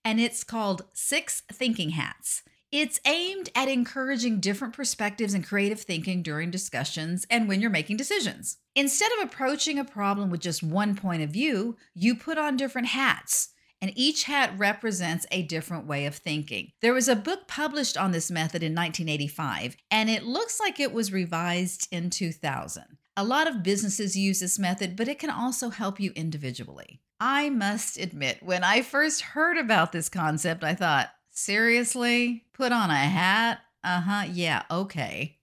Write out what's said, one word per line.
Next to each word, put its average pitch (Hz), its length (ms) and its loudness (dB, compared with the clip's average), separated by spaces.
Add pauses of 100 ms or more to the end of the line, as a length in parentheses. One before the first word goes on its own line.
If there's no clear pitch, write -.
and 220 160 2
it's 233 240 0
called 208 480 -2
Six - 580 -4
Thinking 226 420 0
Hats. - 500 -4 (320)
It's 302 320 0
aimed 349 500 0
at 269 140 2
encouraging 247 720 0
different 202 320 -2
perspectives 208 600 -2
and 190 140 0
creative 202 320 2
thinking 180 440 -2
during 160 280 -2
discussions 165 800 -4
and 233 180 4
when 196 140 2
you're 233 80 2
making 180 260 0
decisions. 269 640 -2 (180)
Instead 277 380 2
of 427 100 0
approaching 285 560 0
a 269 60 -2
problem 202 440 0
with 170 120 -2
just 170 200 -2
one 196 320 2
point 175 300 -2
of 151 60 -2
view, 233 480 0 (160)
you 208 200 4
put 311 240 -4
on 294 200 0
different 247 320 -2
hats, - 640 0 (280)
and 190 140 -4
each 294 300 2
hat 277 320 2
represents 196 760 0
a 185 120 0
different 160 440 -6
way 143 180 -2
of 147 100 -4
thinking. 147 680 -6
There 233 120 6
was 254 140 4
a 262 80 6
book 330 320 -4
published 285 480 -2
on 190 160 0
this 165 180 -2
method 165 320 -2
in 160 120 0
nineteen 165 340 -2
eighty-five, 143 680 -2 (120)
and 220 200 4
it 220 160 0
looks 339 340 -2
like 359 220 -2
it 277 100 0
was 208 220 -2
revised 175 800 0
in 175 180 -2
two 170 240 -2
thousand. - 640 -6 (200)
A 202 80 0
lot 269 200 2
of 262 160 0
businesses 196 540 0
use 190 240 2
this 180 180 0
method, 190 380 0
but 233 140 -2
it 285 100 -6
can 311 100 -4
also 247 400 -2
help 202 300 -4
you 196 160 -2
individually. 143 880 -6 (180)
I 277 300 2
must 208 480 0
admit, 147 440 -2
when 180 220 0
I 208 180 6
first 294 400 0
heard 330 360 2
about 214 340 4
this 165 160 -2
concept, 160 560 0
I 160 120 0
thought, 151 360 2 (180)
"Seriously? 240 1200 2
Put 254 180 2
on 220 180 4
a 151 60 4
hat? 185 640 4 (240)
Uh-huh, 185 480 0
yeah, 170 400 0
okay." 151 720 -4